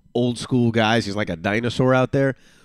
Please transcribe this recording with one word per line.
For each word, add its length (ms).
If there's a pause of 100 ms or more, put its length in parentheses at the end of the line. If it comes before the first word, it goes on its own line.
(140)
old 240
school 320
guys, 360
he's 100
like 140
a 60
dinosaur 580
out 180
there, 240 (280)